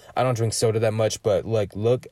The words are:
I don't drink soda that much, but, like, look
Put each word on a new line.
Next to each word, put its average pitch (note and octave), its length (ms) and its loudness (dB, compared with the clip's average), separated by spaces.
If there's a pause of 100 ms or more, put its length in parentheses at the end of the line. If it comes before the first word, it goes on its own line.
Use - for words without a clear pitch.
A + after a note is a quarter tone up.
(160)
I A#2+ 60 0
don't B2+ 140 0
drink A2 160 -2
soda A2+ 260 0
that A2 140 2
much, A2 320 -2
but, F#2+ 200 2
like, G#2 300 -2
look A#2 380 0